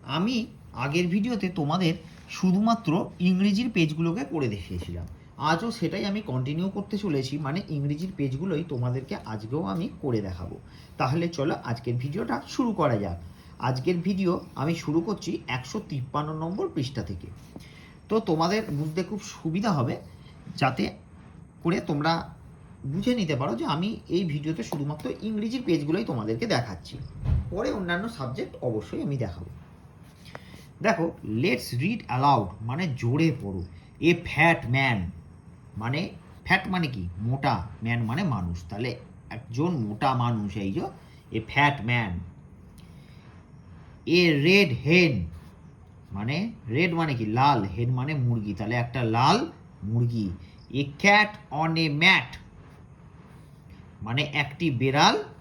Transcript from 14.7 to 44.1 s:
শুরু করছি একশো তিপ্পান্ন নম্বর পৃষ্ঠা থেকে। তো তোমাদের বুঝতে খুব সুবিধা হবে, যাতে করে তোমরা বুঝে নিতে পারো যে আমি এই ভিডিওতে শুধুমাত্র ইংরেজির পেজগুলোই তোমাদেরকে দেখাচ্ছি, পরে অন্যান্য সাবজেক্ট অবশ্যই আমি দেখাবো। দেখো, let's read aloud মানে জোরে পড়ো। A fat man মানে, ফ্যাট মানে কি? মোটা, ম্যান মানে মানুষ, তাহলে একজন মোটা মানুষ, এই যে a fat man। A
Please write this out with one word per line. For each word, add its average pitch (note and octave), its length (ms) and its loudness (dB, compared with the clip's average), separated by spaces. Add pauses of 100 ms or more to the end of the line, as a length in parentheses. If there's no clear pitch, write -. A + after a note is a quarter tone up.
শুরু D#3+ 260 0
করছি F#3 300 -4 (160)
একশো C3 420 -4
তিপ্পান্ন D3 500 -4
নম্বর F#3+ 360 -2
পৃষ্ঠা A#2+ 280 -4
থেকে। - 240 -10 (840)
তো A3 100 4
তোমাদের F#3 520 2
বুঝতে D#3 320 -2
খুব G#3 180 -6
সুবিধা G3 500 -2
হবে, D3 240 2 (600)
যাতে C3+ 360 2 (720)
করে F3+ 160 2
তোমরা D#3+ 540 0 (520)
বুঝে G3+ 300 0
নিতে D#3 200 0
পারো B2 200 0
যে E4 100 -4
আমি F#3+ 420 -2
এই F#3 160 0
ভিডিওতে D#3 400 -2
শুধুমাত্র D3 580 -4
ইংরেজির A3 420 -2
পেজগুলোই D#3+ 420 2
তোমাদেরকে A#2 400 -2
দেখাচ্ছি, A#2+ 520 -2 (520)
পরে G#3 220 -2
অন্যান্য F#3 380 -2
সাবজেক্ট C3+ 540 -6
অবশ্যই A2 380 -2
আমি C#3+ 160 -2
দেখাবো। F2 320 -6 (1300)
দেখো, E3+ 280 2 (320)
let's A3 240 2 (160)
read A3 160 0 (160)
aloud C3 320 6 (140)
মানে C#3 360 -2
জোরে D3 340 2 (100)
পড়ো। F#2+ 200 -6 (400)
A E3 100 6 (160)
fat E3 340 4 (140)
man B2+ 240 2 (800)
মানে, C#3+ 320 -2 (360)
ফ্যাট F#3+ 220 2
মানে F3+ 200 0
কি? G2+ 200 -6 (100)
মোটা, A#2+ 500 0 (160)
ম্যান A#2 200 0
মানে C3 200 -2
মানুষ, F2+ 340 -2 (120)
তাহলে A2+ 300 -4 (300)
একজন C3 480 -2
মোটা A#2 380 0
মানুষ, A2 420 0
এই G2 140 -2
যে F3 140 -2 (520)
a - 20 0 (120)
fat C#3 240 4 (140)
man। A2+ 240 0 (1900)
A F3 140 6 (260)